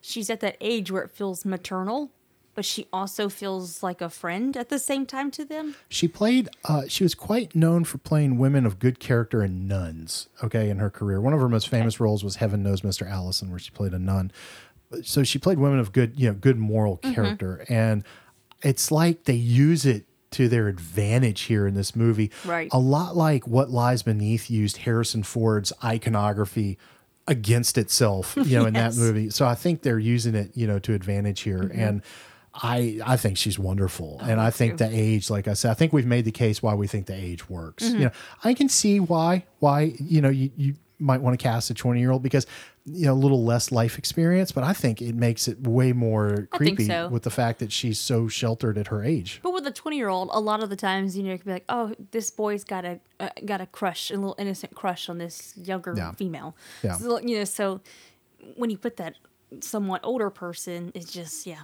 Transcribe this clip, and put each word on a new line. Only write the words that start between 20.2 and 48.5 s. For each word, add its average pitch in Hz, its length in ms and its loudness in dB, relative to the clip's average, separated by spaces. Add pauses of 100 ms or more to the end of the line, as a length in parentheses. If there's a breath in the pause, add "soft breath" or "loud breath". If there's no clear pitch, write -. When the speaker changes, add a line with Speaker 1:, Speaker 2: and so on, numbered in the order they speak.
Speaker 2:
to 127 160 2
their 113 200 4
advantage 101 720 0
here 104 240 2
in 98 80 0
this 98 200 -2
movie. 113 360 2 (140 loud breath)
Speaker 1:
Right. 170 280 -2
Speaker 2:
A 131 60 4
lot 147 380 2
like 156 300 2
What 127 240 2
Lies 123 320 2
Beneath 107 480 0
used 107 280 0
Harrison 113 440 0
Ford's 110 500 0 (120)
iconography 104 920 0 (520 soft breath)
against 117 500 2
itself, 101 580 2
you 156 220 4
know, 113 80 6
in 110 80 2
Speaker 1:
<laughs> - 0 -
Yes. 117 220 2
Speaker 2:
that 120 40 0
movie. 110 300 2
So 135 160 2
I 120 80 2
think 165 280 -2
they're 117 160 2
using 117 360 2
it, 104 220 0
you 117 100 0
know, 101 140 2
to 113 140 -2
advantage 101 480 -2
here. 92 180 -2
Speaker 1:
Mm-hmm. 98 200 -2
Speaker 2:
And 104 220 0 (520 loud breath)
I, 120 500 -2
I 127 120 4
think 101 220 0
she's 101 200 -2
wonderful. 98 640 -2
Speaker 1:
I 120 80 -2
Speaker 2:
And 110 100 2
I 110 40 2
Speaker 1:
love 113 100 2
Speaker 2:
think 117 180 2
Speaker 1:
you. 113 160 0
Speaker 2:
the - 40 -2
age, 110 380 2
like 104 180 0
I 104 40 0
said, 117 180 0
I 110 40 2
think 160 180 2
we've 135 140 4
made 120 180 2
the 110 80 -2
case 110 300 0
why 110 120 2
we 101 120 0
think 98 200 -4
the 95 80 -8
age 90 340 -10
works. 85 360 -10
Speaker 1:
Mm-hmm. 233 140 2
Speaker 2:
You 151 80 6
know, 117 40 4 (320 loud breath)
I 247 120 4
can 269 140 2
see 202 320 4
why, 175 440 2 (160)
why, 151 400 4
you 156 200 4
know, 139 100 6
you, 135 260 0
you 139 180 0 (240)
might 135 220 2
wanna 127 160 2
cast 117 340 0
a 120 40 -2
twenty-year-old 123 500 2
because, 135 200 2 (400 loud breath)
you 165 220 -4
know, 135 60 6
a - 20 4
little 135 300 4
less 117 260 2
life 117 280 2
experience, 175 520 2
but 127 140 -2
I 160 80 0
think 117 280 0
it 120 140 -4
makes 117 320 0
it 117 180 -4
way 127 280 4
more 107 600 2
Speaker 1:
I 359 60 -4
think 170 200 4
Speaker 2:
creepy 110 80 2
Speaker 1:
so. 170 220 -2
Speaker 2:
with 120 140 -2
the 120 80 -4
fact 117 300 -2
that 110 100 -6
she's 113 300 -4
so 117 260 0
sheltered 110 500 -2